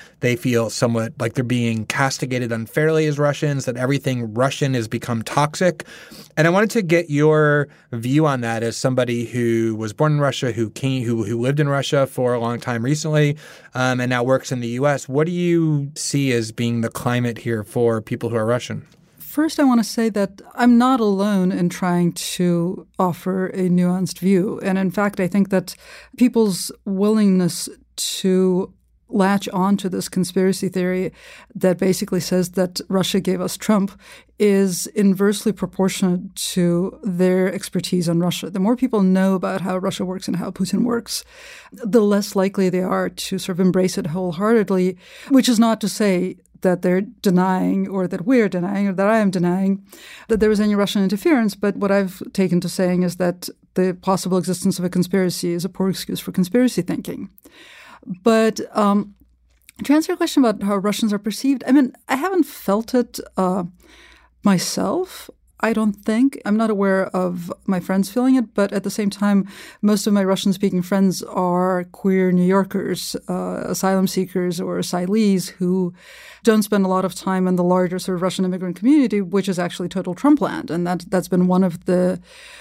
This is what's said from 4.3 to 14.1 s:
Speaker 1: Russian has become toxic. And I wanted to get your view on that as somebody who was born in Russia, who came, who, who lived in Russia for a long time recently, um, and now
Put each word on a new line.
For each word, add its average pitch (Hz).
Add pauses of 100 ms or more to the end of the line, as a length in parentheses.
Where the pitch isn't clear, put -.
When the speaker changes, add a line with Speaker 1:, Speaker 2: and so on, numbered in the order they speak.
Speaker 1:
Russian 135
has 117
become 113
toxic. 151 (520)
And 156
I 170
wanted 202
to 233
get 170
your 147 (240)
view 127
on 135
that 113
as 113
somebody 123
who 113
was 107
born 151
in 147
Russia, 131
who 110
came, 131
who, 113
who 117
lived 135
in 147
Russia 139
for 127
a 123
long 117
time 117
recently, 151 (380)
um, 127
and 123
now 123